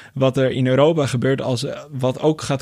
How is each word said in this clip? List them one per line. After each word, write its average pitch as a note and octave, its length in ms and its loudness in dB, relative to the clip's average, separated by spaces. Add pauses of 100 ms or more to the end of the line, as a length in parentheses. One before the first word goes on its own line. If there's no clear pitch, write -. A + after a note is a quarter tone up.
(140)
wat C3 240 0
er C3 140 2
in B2+ 160 0
Europa C#3+ 380 4
gebeurt, C3 360 0
als, B2+ 240 -4
eh, - 140 -8 (120)
wat B2+ 300 -4
ook D3+ 200 0
gaat C3+ 200 -4